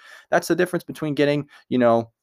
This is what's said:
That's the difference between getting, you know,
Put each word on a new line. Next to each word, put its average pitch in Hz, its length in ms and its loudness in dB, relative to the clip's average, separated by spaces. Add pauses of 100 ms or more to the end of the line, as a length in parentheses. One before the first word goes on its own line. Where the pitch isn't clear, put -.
(300)
That's 170 160 -2
the 170 80 0
difference 175 300 -2
between 147 300 -8
getting, 143 340 0 (220)
you 127 80 0
know, 117 320 2 (120)